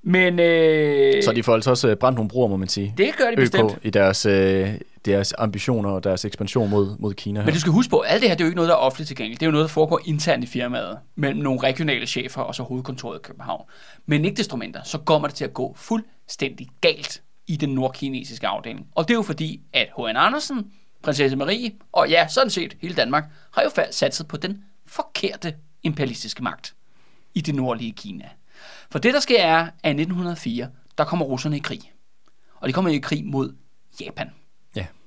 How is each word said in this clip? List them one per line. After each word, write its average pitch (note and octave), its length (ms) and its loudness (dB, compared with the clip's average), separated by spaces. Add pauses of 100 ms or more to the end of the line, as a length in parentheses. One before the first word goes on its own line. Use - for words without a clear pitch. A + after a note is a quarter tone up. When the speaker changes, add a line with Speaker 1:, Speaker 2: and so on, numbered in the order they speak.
Speaker 1:
Men, F3+ 360 4
øh, D3+ 840 6
Speaker 2:
Så A#2 80 4
de A#2 120 2
får B2 100 4
altså A2 160 4
også, B2+ 180 4
øh, A2 100 6
brændt B2+ 180 4
nogle A2 140 0
broer, A#2+ 180 2
må G2 100 0
man F#2+ 100 -2
sige. G2+ 300 -4
Speaker 1:
Det A#3+ 200 2
gør C4+ 80 4
de A#3 60 2
Speaker 2:
Ø A3+ 40 0
K - 40 2
Speaker 1:
bestemt. A2+ 420 4
Speaker 2:
i A2 80 -2
deres, G2 360 4
øh, F#2+ 480 4 (320)
deres G2 320 2
ambitioner G#2 520 0
og F#2+ 140 -4
deres F#2+ 220 0
ekspansion G#2 440 -2
mod, G2+ 300 2
mod G#2 140 -4
Kina G#2 260 -6
her. G#2 60 0
Speaker 1:
Men D#3 80 4
du E3+ 60 2
skal E3 120 2
huske A#3+ 180 4
på, D#3 100 4
alt - 220 2
det A#3+ 80 4
her, F3 60 2
det E3 80 0
er - 20 2
jo D#3+ 40 4
ikke F3 60 -4
noget, E3+ 140 2
der E3+ 60 6
er - 40 2
offentligt C3 280 0
tilgængeligt. A#2+ 320 -8
Det D#3+ 60 0
er - 20 4
jo D#3+ 40 4
noget, D3+ 120 4
der D#3+ 100 0
foregår D#3 320 2
internt D3+ 380 0
i A#2 40 -8
firmaet, B2 500 -6 (180)
mellem C#3 260 -2
nogle C3+ 220 0
regionale C3 440 0
chefer B2+ 340 -6
og - 140 -6
så B2 80 -8
hovedkontoret B2 560 -8
i - 40 -18
København. - 420 -10 (400)
Men D3+ 200 2
ikke G3+ 120 -2
desto - 200 -4
mindre, G#2 260 -10
så - 140 -8
kommer D3+ 300 2
det D3 100 -8
til D3 80 -6
at C3+ 80 -10
gå B2+ 240 -6
fuldstændig - 880 -6 (140)
galt D3+ 400 0 (260)
i D#3+ 80 -2
den D3 140 -2
nordkinesiske C3 760 -4
afdeling. - 480 -8
Og D#3+ 120 0
det A#3+ 60 2
er A#3 40 2
jo A3 60 0
fordi, D#3 380 -6 (120)
at B2 140 2 (100)
H B2+ 40 -8
N A2+ 160 -4
Andersen, A#3+ 480 0 (380)
prinsesse C3+ 340 0
Marie, G#3 340 -2 (200)
og D3 180 4
ja, E3 180 6
sådan B3+ 220 0
set - 320 -4
hele E3+ 140 -6
Danmark, C#3 280 0 (300)
har - 100 2
jo - 60 2
fa-, - 220 -2
satset C#3+ 360 -2
på D#3 100 -10
den G3 260 -8 (240)
forkerte - 680 -6 (300)
imperialistiske B2+ 600 -4
magt - 300 -8 (600)
i F3 80 -2
det D#3 140 -2
nordlige A#2+ 360 -4
Kina. F#2 340 -14 (680)
For D3 80 -4
det, A#3 140 2
der D4 60 2
sker, A#3+ 240 4
er, E3 240 4 (160)
at D#3 80 2
i - 20 2
nitten E3 220 -2
hundrede F3 180 -4
og D#3+ 40 -8
fire, A#2+ 300 -6 (300)
der D3+ 60 2
kommer D3 220 -2
russerne C#3 300 -4
i C#3+ 40 -4
krig. - 200 -8 (800)
Og - 80 -4
de C3 60 -2
kommer F3 180 2
i D3 60 0
krig D3 280 -4
mod C3+ 280 -4 (520)
Japan. - 240 -10 (460)
Speaker 2:
Ja. F#2+ 100 -8 (220)